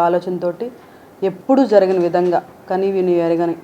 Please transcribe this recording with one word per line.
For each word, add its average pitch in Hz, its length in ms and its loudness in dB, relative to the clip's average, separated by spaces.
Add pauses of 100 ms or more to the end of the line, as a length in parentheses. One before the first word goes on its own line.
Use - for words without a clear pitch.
ఆలోచనతోటి, 175 600 -4 (640)
ఎప్పుడూ 262 320 0 (120)
జరగని 190 340 4
విధంగా, 175 320 0 (300)
కని 190 260 -2
విని 180 180 0 (120)
ఎరగని 170 380 0